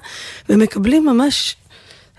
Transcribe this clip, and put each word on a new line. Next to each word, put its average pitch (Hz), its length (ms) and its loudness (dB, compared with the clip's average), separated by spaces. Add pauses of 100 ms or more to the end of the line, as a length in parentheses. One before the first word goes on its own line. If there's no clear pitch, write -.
(480)
ומקבלים 214 580 2
ממש, 269 500 0 (640)